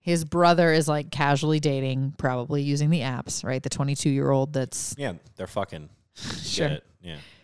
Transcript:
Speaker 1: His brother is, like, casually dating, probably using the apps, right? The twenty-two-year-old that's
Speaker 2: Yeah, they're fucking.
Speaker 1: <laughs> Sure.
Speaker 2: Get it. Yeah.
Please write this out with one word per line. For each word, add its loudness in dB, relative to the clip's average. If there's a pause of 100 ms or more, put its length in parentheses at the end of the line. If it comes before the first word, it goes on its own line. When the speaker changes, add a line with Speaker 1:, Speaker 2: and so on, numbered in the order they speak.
Speaker 1:
His 0
brother 6
is, 4
like, -2
casually 2
dating, 0
probably -2
using 0
the 2
apps, -6
right? -4
The -6
twenty-two-year-old 0
that's -4
Speaker 2:
Yeah, -4 (220)
they're -8
fucking. -8 (260)
Speaker 1:
<laughs> - (260)
Sure. -2
Speaker 2:
Get -2
it. -16 (180)
Yeah. -14 (260)